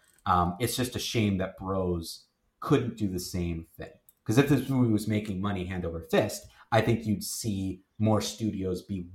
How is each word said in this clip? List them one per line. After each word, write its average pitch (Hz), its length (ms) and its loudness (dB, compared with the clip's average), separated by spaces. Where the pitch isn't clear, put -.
Um, 90 340 2
it's 117 160 0
just 123 200 -2
a 98 40 -4
shame 104 400 2
that 92 180 -6
Bros 92 680 -4
couldn't 120 380 0
do 104 100 -2
the 90 120 -4
same 85 460 -4
thing. - 140 -14
'Cause 110 140 2
if 139 120 8
this 135 200 2
movie 127 240 4
was 104 140 0
making 104 340 -2
money 98 240 -4
hand 92 200 -6
over 82 160 -6
fist, - 460 0
I 113 100 6
think - 260 2
you'd 101 160 0
see 95 580 -4
more 110 240 4
studios 92 600 -2
be 90 320 -6